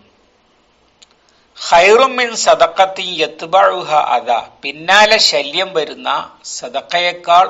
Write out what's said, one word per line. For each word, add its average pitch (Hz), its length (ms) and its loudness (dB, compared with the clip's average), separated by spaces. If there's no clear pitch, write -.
ഖൈറും 214 500 4
മിൻ 240 120 -2
സദഖത്തിൻ 180 640 0
യത്ബഉഹ 175 680 -2
അദാ, 117 220 -2
പിന്നാലെ 190 560 2
ശല്യം 156 480 -4
വരുന്ന 127 300 -6
സദഖയേക്കാൾ 175 920 0